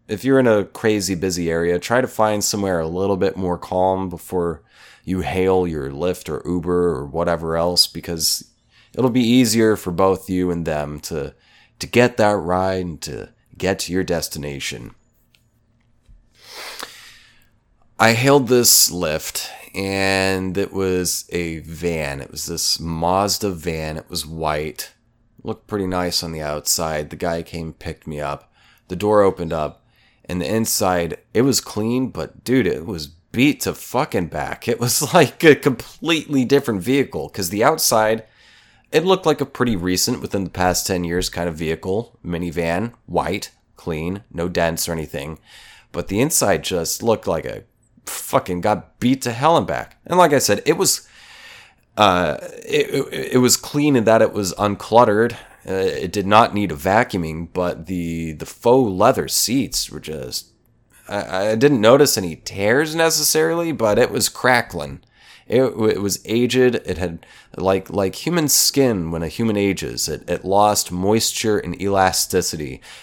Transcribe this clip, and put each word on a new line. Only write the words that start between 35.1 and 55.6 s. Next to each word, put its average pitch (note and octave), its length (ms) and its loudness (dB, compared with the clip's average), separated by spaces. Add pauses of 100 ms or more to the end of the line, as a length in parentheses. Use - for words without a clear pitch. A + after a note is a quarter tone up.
<laughs> - 0 -
like E3+ 300 4
a D3+ 100 10
completely C#3 920 -2
different B2 340 2
vehicle, G2+ 480 -2
'cause F2+ 220 -6
the G2+ 120 0
outside, A2+ 600 2 (640)
it D#3+ 140 2
looked F#3 220 2
like D3+ 160 2
a C3+ 40 -2
pretty A#2+ 300 -2
recent, F2+ 460 0
within G2 220 -4
the F2 60 -8
past F2+ 360 0
ten F2+ 180 -2
years F2 240 -2
kind F2 220 -4
of D#2+ 40 -8
vehicle, E2+ 720 -6
minivan, E2+ 680 -4 (100)
white, F2 460 -4 (260)
clean, E2+ 560 -6
no E2+ 160 -4
dents E2+ 400 -2
or E2+ 40 -4
anything. D2+ 460 -8 (540)
But - 160 -6
the G2 120 0
inside G#2+ 440 2
just - 380 -4
looked A2 240 0
like D#2+ 180 -2
a G#1 200 -10 (420)
fucking - 540 -4
got G#2 380 -2
beat C3 240 0
to A#2+ 80 -4
hell C#3+ 260 2
and G2 120 0
back. - 360 -6
And F3 140 0
like E3+ 140 8
I C3+ 80 4
said, G#2 260 0
it D#3+ 100 4
was, - 300 -2 (920)
uh, F2+ 420 4 (280)
it, - 240 0
it, - 440 -4
it B2+ 40 8
was B2 180 6
clean D3 380 2
in A#2+ 100 6
that A2 180 6
it G#2+ 100 4
was G2+ 220 -2
uncluttered. G#2+ 800 4 (340)